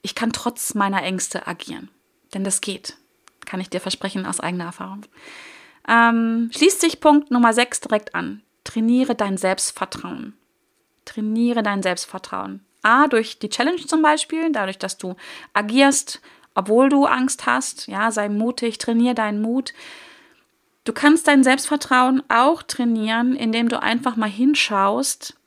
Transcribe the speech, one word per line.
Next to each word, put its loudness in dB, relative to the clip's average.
ich -10
kann -4
trotz -6
meiner -2
Ängste -6
agieren. -12
Denn -4
das -2
geht. -10
Kann -8
ich -10
dir -4
versprechen -6
aus -6
eigener -6
Erfahrung. -14
Ähm, 4
schließt 4
sich 0
Punkt 4
Nummer 4
sechs 0
direkt -4
an. -8
Trainiere 2
dein -2
Selbstvertrauen. -6
Trainiere 0
dein -2
Selbstvertrauen. -6
A, 6
durch 0
die -6
Challenge -2
zum 0
Beispiel, 0
dadurch, -4
dass -8
du -8
agierst, 2
obwohl 4
du 4
Angst 0
hast. -2
Ja, -2
sei -2
mutig, -2
trainier 2
deinen -2
Mut. -2
Du -4
kannst 4
dein 6
Selbstvertrauen 2
auch 2
trainieren, -2
indem 0
du -2
einfach -2
mal -2
hinschaust 0